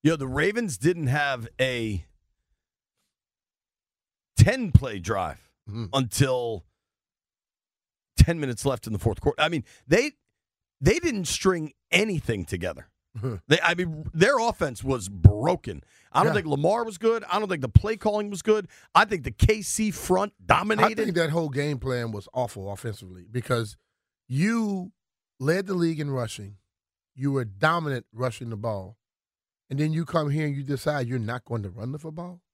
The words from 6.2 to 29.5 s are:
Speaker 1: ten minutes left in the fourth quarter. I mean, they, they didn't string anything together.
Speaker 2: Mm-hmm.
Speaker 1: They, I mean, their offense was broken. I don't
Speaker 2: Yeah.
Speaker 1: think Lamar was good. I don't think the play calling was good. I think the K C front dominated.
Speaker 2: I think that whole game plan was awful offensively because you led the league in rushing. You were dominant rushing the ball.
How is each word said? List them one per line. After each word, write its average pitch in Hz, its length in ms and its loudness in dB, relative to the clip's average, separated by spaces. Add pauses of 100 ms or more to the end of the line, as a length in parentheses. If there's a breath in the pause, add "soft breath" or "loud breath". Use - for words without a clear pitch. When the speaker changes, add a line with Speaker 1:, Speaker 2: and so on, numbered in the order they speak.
Speaker 1:
ten 170 240 10
minutes 131 260 -4
left 131 220 -2
in 110 40 -4
the 101 60 -2
fourth 107 220 -2
quarter. 147 200 -2
I 156 80 2
mean, 165 140 -4 (240 soft breath)
they, 240 260 2 (680)
they 196 180 4
didn't 240 280 -2
string 170 480 -2 (180)
anything 170 520 0
together. 87 440 -8 (280)
Speaker 2:
Mm-hmm. 113 200 -6 (100)
Speaker 1:
They, 156 160 4
I 170 120 2
mean, 165 380 -6
their 214 280 4
offense 170 420 -2
was 123 260 -2
broken. 101 760 4 (260 soft breath)
I 147 140 2
don't - 40 4
Speaker 2:
Yeah. 208 60 0
Speaker 1:
think 185 140 -2
Lamar 170 360 2
was 208 140 -10
good. 226 320 0
I 185 80 0
don't 214 100 -2
think 175 120 -4
the 127 80 -4
play 214 280 2
calling 208 340 -2
was 190 120 -10
good. 214 240 0 (300 soft breath)
I 202 80 6
think 196 180 -4
the 127 80 -6
K 214 320 2
C 214 300 -2
front 190 400 0 (120)
dominated. 208 560 2
Speaker 2:
I 214 40 0
think 185 120 -2
that 165 140 2
whole 160 200 -2
game 143 280 -2
plan 123 320 -4
was 104 240 -10
awful 104 380 -6
offensively 92 580 -12
because 117 460 -4 (500)
you 196 640 0 (480)
led 175 280 0
the 196 80 -4
league 165 260 0
in 147 100 -4
rushing. 110 460 -8 (580)
You 135 180 -2
were 131 120 0
dominant 143 680 -2
rushing 120 380 -4
the 113 60 -8
ball. 104 400 -6 (720)